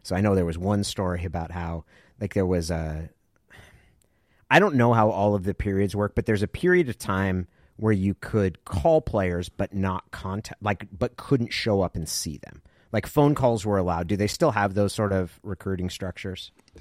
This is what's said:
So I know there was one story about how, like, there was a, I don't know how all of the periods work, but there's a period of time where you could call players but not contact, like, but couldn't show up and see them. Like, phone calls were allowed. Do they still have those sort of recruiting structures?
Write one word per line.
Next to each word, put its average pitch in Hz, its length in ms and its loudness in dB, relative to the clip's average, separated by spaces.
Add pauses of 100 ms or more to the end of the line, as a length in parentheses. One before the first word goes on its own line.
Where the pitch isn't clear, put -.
So - 120 -4
I 90 60 2
know 101 140 6
there 92 100 4
was 82 140 -2
one 101 260 0
story 90 400 -4
about 82 260 -6
how, 85 340 -6 (360)
like, 101 140 -6
there 98 120 2
was 87 240 0
a, 78 380 -4 (1400)
I 139 80 8
don't 190 160 4
know 120 180 6
how 110 180 6
all 101 240 2
of 98 100 -2
the 95 100 -2
periods 98 420 -2
work, 101 180 -2
but 107 120 0
there's 104 160 2
a 101 60 -2
period 180 400 2
of 110 100 -8
time 95 500 -2 (280)
where 107 160 2
you 98 220 2
could 95 500 -2
call 156 360 2
players 90 480 -2
but - 260 -6
not 95 360 -2
contact, - 520 -8
like, 104 240 -4 (100)
but 123 200 -4
couldn't 120 360 0
show 101 280 0
up 87 160 -2
and 80 120 -6
see - 300 -6
them. - 240 -20 (300)
Like, 107 140 -2
phone 147 280 4
calls 117 320 2
were 104 120 2
allowed. 87 280 0
Do 101 100 0
they 104 120 0
still 156 240 0
have 101 220 0
those 101 180 0
sort 104 200 0
of 92 300 -2
recruiting 92 480 -6
structures? - 640 -10 (280)